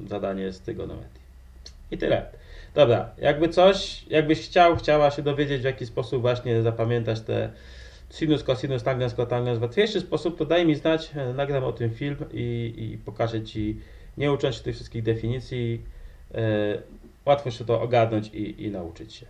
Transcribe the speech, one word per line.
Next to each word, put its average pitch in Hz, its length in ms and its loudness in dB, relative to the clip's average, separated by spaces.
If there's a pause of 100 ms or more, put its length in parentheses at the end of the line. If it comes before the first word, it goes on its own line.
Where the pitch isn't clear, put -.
zadanie 98 460 -4
z - 80 -16
trygonometrii. - 680 -10 (640)
I 190 80 -8
tyle. - 280 0 (480)
Dobra, 120 440 4
jakby 151 300 2
coś, 190 600 4
jakbyś 156 320 2
chciał, 170 360 6
chciała 151 340 4
się 143 120 -6
dowiedzieć, 139 380 0
w 120 40 -6
jaki 131 220 -4
sposób 117 360 -4
właśnie 117 400 2
zapamiętać 113 580 0
te 110 300 -4 (600)
sinus, 151 340 2
cosinus, 131 380 -2
tangens, 123 320 0
kotangens 123 440 0
w 113 40 0
łatwiejszy 196 380 2
sposób, - 380 -4
to 151 80 0
daj 170 200 4
mi 156 80 6
znać, 160 420 0
e, 127 160 -4
nagram 135 320 0
o 127 80 -2
tym 113 220 -2
film 143 220 -4 (160)
i, 117 440 -4
i 110 220 -8
pokażę 113 440 -4
Ci, 107 380 -4 (380)
nie 143 140 2
ucząc 131 240 0
się - 60 -14
tych 123 120 -6
wszystkich - 280 -10
definicji, 117 800 -2 (520)
e, - 40 -4 (880)
łatwo 143 240 4
się 113 140 -10
to 113 160 2
ogarnąć 113 480 2
i, 104 360 -8
i 107 60 -4
nauczyć 87 440 -10
się. - 160 -20